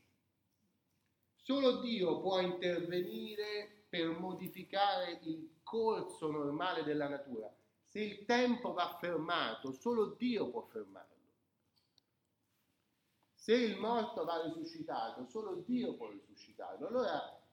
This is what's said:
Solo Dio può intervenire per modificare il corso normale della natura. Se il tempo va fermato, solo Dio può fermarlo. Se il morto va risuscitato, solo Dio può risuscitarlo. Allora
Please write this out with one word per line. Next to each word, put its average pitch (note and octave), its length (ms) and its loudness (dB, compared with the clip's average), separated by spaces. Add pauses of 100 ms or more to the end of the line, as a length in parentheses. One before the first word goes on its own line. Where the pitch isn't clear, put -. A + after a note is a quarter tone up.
(1300)
Solo C4 460 4
Dio F3+ 400 2
può F#3 180 2
intervenire F3+ 1500 -2
per E3 220 0
modificare F3+ 1120 0
il D#3+ 400 -8
corso G#3+ 640 0
normale D#3 540 0
della D3 240 0
natura. B2+ 440 -6 (340)
Se - 140 -6
il G#3+ 240 -6
tempo A#3+ 480 4
va E3+ 280 0
fermato, D#3+ 720 0
solo A3+ 440 0
Dio A#3 320 0
può A2+ 140 -6
fermarlo. G2 460 -12 (2250)
Se - 200 4
il A3+ 240 4
morto A3 460 0
va E3 200 0
risuscitato, D#3 840 -6
solo G#3 300 -6 (100)
Dio B3 280 0
può - 140 -8
risuscitarlo. - 800 -12
Allora G3+ 500 0 (160)